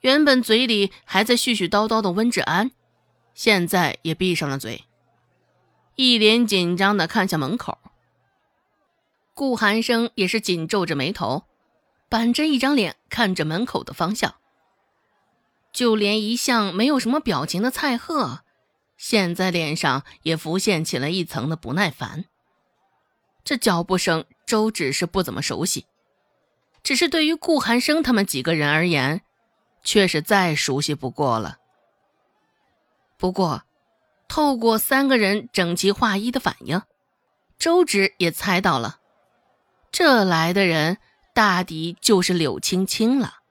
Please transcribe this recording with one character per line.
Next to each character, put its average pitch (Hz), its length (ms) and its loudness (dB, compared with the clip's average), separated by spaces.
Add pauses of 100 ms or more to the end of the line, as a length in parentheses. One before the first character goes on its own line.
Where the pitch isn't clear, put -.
原 277 240 4
本 262 180 4
嘴 233 240 2
里 202 260 0 (120)
还 196 200 0
在 240 120 2
絮 247 140 -2
絮 190 180 0
叨 208 200 0
叨 220 140 0
的 196 80 0
温 220 200 0
志 190 100 -2
安， 196 320 -2 (640)
现 190 320 2
在 170 360 0
也 160 120 -4
闭 185 200 0
上 151 140 -4
了 139 100 -4
嘴， - 260 -12 (1080)
一 247 240 4
脸 220 280 6
紧 180 300 0
张 196 200 2
地 170 100 0
看 185 200 0
向 165 140 -2
门 151 160 -4
口。 - 220 -10 (1500)
顾 262 240 -2
寒 220 260 2
生 233 340 0
也 185 120 0
是 226 120 0
紧 170 280 -2
皱 196 160 0
着 160 100 -4
眉 143 180 -2
头， 123 320 -4 (640)
板 233 240 0
着 302 140 0
一 294 120 2
张 269 180 2
脸 196 200 0 (120)
看 202 260 0
着 160 100 -4
门 160 200 -2
口 - 180 -6
的 - 120 -14
方 180 200 -2
向。 - 200 -4 (1400)
就 233 220 2
连 208 260 0
一 220 140 -2
向 220 400 0
没 214 120 2
有 285 120 2
什 220 100 -2
么 285 120 0
表 156 260 -2
情 175 160 -4
的 247 80 0
蔡 262 260 -4
贺， 247 440 -6 (560)
现 190 360 -2
在 185 200 -2
脸 160 240 -2
上 139 260 -2 (220)
也 160 120 -2
浮 160 220 -4
现 185 260 0
起 156 140 -6
了 143 140 -4
一 185 120 -4
层 131 240 -6
的 165 60 -4
不 127 200 -10
耐 190 140 0
烦。 143 360 -10 (1200)
这 285 120 -4
脚 175 280 0
步 190 120 0
声 165 280 0 (200)
周 220 240 0
芷 156 240 -4
是 - 140 -4
不 190 160 -2
怎 131 100 -6
么 - 80 -8
熟 135 240 -4
悉， - 220 -6 (960)
只 269 140 -2
是 330 120 2
对 311 160 0
于 320 100 0
顾 320 260 0
寒 233 200 2
生 302 220 0
他 254 100 0
们 202 140 2
几 - 160 -6
个 165 140 0
人 147 120 2
而 156 160 2
言， 151 380 0 (640)
却 196 240 4
是 160 120 0
再 180 360 2
熟 139 240 -2
悉 147 120 -4
不 135 160 -6
过 123 300 0
了。 101 200 -8 (1600)
不 185 140 -2
过， 180 320 -2 (640)
透 285 300 2
过 226 200 2
三 269 300 0
个 262 100 4
人 208 360 0
整 175 240 0
齐 196 160 0
划 202 240 0
一 226 160 -4
的 269 80 -2
反 - 220 -4
应， 175 200 -4 (760)
周 339 280 2
芷 196 340 0
也 170 140 0
猜 185 280 -2
到 160 200 0
了， - 180 -8 (920)
这 262 320 4
来 165 280 2
的 196 140 2
人 165 320 0 (340)
大 196 300 2
抵 165 380 -6
就 202 200 4
是 180 140 0
柳 151 240 0
青 190 260 -2
青 240 360 0
了。 - 160 -6 (140)